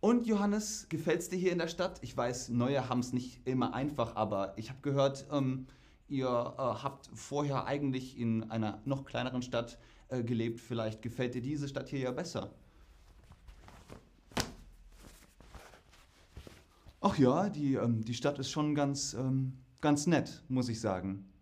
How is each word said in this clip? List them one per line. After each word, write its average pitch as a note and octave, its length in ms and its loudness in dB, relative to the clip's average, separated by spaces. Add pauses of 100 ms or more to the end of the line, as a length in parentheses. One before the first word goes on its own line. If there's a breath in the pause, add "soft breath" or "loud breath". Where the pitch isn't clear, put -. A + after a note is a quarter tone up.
Und A#3 260 6
Johannes, G#3 640 0
gefällt's E3 400 0
dir F#3 80 -2
hier F3+ 140 2
in F3 60 0
der E3 100 0
Stadt? F3+ 340 -2
Ich - 120 -12
weiß, B2 360 -2
Neue B2 400 2
haben's B2 240 0
nicht - 320 -4
immer B2+ 260 0
einfach, B2+ 440 -2
aber G2 420 0
ich A2 100 -10
hab - 140 -12
gehört, C#3 500 2
ähm, C3 340 0 (420 loud breath)
ihr, C3 180 0
äh, B2 340 0
habt B2+ 540 -2
vorher C#3 500 -2
eigentlich C3 540 -2
in A2+ 320 0
einer A2 340 -2
noch C3+ 220 -2
kleineren B2+ 340 -2
Stadt, A#2+ 380 -4 (300 loud breath)
äh, B2+ 140 -2
gelebt. A#2 380 0
Vielleicht A2 400 -4
gefällt B2 340 -4
dir B2+ 60 -2
diese C#3 280 -4
Stadt B2+ 200 -6
hier C#3+ 120 -4
ja B2+ 100 0
besser. B2 420 -6 (4000 soft breath)
Ach - 160 4
ja, D3 320 8
die, C#3+ 280 2
ähm, A2 280 2
die A#2 100 -4
Stadt D3 240 0
ist C3 120 -4
schon D3+ 240 0
ganz, C#3 400 0
ähm, C3 400 0 (260)
ganz D3 260 4
nett, - 420 2
muss B2+ 200 2
ich A2 140 -2
sagen. F#2+ 480 -2 (120)